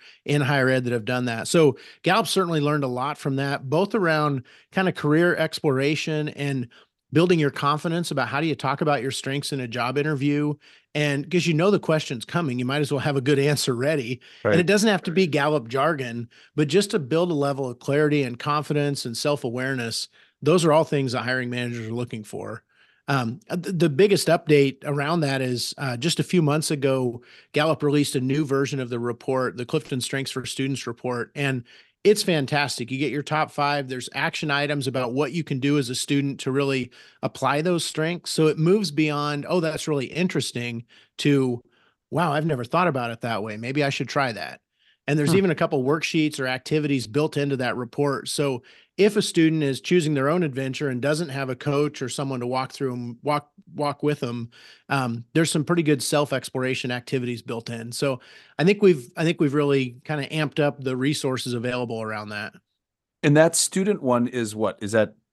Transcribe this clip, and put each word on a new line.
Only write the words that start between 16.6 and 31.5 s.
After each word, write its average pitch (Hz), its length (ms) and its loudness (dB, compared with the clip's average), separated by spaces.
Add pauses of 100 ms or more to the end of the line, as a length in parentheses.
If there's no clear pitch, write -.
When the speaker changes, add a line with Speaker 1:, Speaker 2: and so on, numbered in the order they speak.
Speaker 1:
just 202 240 2
to 220 60 0
build 165 320 0
a 165 40 0
level 139 340 -2
of 120 120 -12
clarity 147 420 2
and 120 160 -4
confidence 147 680 -2
and 117 120 -6
self-awareness, 127 920 -2 (360)
those 160 200 6
are 156 80 6
all 156 120 6
things 135 280 0
that 123 100 -2
hiring 123 280 -2
managers 120 360 -4
are 110 60 -6
looking 117 320 -6
for. 104 400 -12 (420)
Um, 127 320 -2 (100)
uh, 165 80 -6
th-, 180 220 -4
the 165 100 6
biggest 185 380 4
update 147 580 4
around 147 360 0
that 135 200 0
is, 123 380 -2
uh, 127 180 -4
just 151 220 -2
a 151 60 2
few 180 180 2
months 151 300 2
ago, 131 500 0 (300)
Gallup 151 300 2
released 147 340 2
a 131 40 0
new 135 240 0
version 135 360 -2
of 127 80 -6
the 120 100 -4
report, 120 580 -2
the 123 100 -6
Clifton 147 340 -2
Strengths 135 320 -4
for 127 120 -6
Students 135 420 -4
report, 120 500 -6
and 135 260 -2 (400)